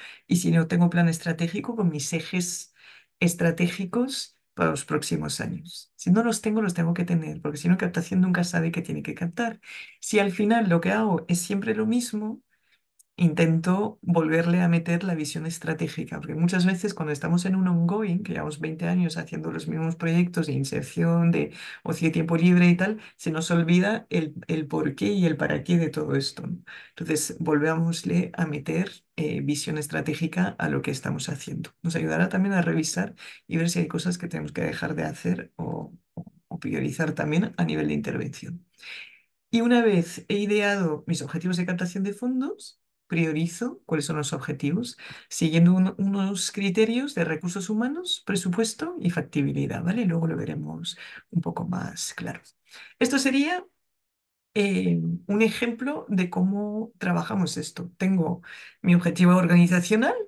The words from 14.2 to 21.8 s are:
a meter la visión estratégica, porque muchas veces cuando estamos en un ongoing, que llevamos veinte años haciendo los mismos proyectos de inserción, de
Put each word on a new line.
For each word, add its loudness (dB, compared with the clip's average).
a 4
meter 0
la -2
visión -6
estratégica, -6
porque -8
muchas 2
veces 0
cuando -4
estamos 0
en 0
un 2
ongoing, 0
que -8
llevamos -6
veinte -4
años 0
haciendo -6
los -8
mismos -4
proyectos 2
de -4
inserción, 2
de 0